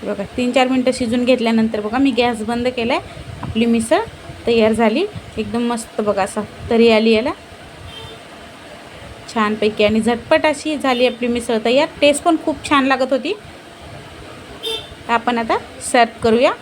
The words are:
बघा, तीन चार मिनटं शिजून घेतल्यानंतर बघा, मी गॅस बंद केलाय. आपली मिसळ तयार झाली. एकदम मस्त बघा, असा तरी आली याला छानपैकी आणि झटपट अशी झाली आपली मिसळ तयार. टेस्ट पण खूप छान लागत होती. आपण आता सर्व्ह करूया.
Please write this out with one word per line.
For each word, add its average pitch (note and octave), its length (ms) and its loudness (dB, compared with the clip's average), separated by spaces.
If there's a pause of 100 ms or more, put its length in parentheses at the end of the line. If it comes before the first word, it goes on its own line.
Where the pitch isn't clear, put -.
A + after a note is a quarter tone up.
बघा, G3+ 200 -6 (140)
तीन B3 140 0
चार B3+ 160 4
मिनटं B3+ 260 2
शिजून B3 320 0
घेतल्यानंतर A3+ 560 2
बघा, G#3+ 160 -4
मी C#4 200 4
गॅस A#3+ 300 2
बंद A#3+ 280 -2
केलाय. B3+ 240 0 (420)
आपली A3+ 240 0
मिसळ A#3 340 2 (480)
तयार A3+ 240 4
झाली. A3+ 340 2 (320)
एकदम A3 300 -2
मस्त A#3 340 -4
बघा, G3 220 0
असा G3+ 180 -4 (280)
तरी A3+ 220 6
आली A3+ 200 6
याला A3+ 200 2 (2000)
छानपैकी G#3+ 500 0
आणि G#3+ 180 4
झटपट A#3+ 440 2
अशी D4+ 320 -2
झाली B3 300 2
आपली A#3+ 200 -2
मिसळ A#3+ 380 -2
तयार. C4+ 220 2 (140)
टेस्ट C#4+ 220 4
पण E4+ 120 4 (100)
खूप D4+ 240 -4
छान C#4 160 4
लागत C4+ 280 2
होती. C4+ 200 -2 (1800)
आपण A#3 280 0
आता A#3 200 -2 (340)
सर्व्ह A#3 320 2
करूया. A#3 280 4 (100)